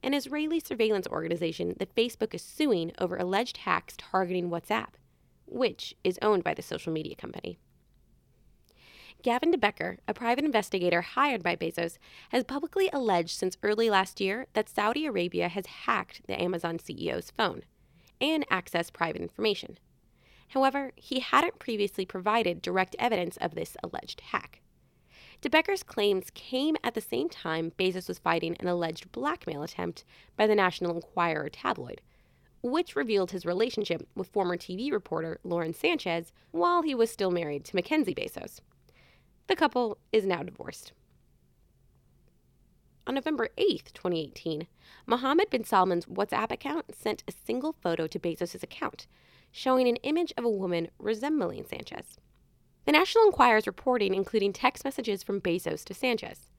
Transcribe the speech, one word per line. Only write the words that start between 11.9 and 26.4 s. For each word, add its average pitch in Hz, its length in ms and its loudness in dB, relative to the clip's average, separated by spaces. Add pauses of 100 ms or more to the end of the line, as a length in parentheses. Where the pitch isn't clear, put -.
has 240 120 2
publicly 330 480 -2
alleged 196 460 2
since 185 260 -2
early 214 260 4
last 190 300 2
year 202 360 -2
that - 120 2
Saudi 240 380 0
Arabia 175 420 0
has 180 200 -4
hacked - 600 -4
the - 140 -4
Amazon 170 380 -2
C - 200 -12
E - 140 -2
O's - 180 -6
phone - 300 -2 (580)
and 294 300 2
accessed 180 420 -2
private 165 300 -4
information. - 560 -4 (720)
However, 269 480 2
he 254 240 -4
hadn't - 380 2
previously 202 460 -2
provided 190 560 0
direct 185 380 0
evidence 185 380 0
of - 180 -2
this 165 260 -6
alleged - 380 -8
hack. - 400 -6 (840)
De - 80 -2
Becker's 320 340 4
claims - 500 2
came 294 520 0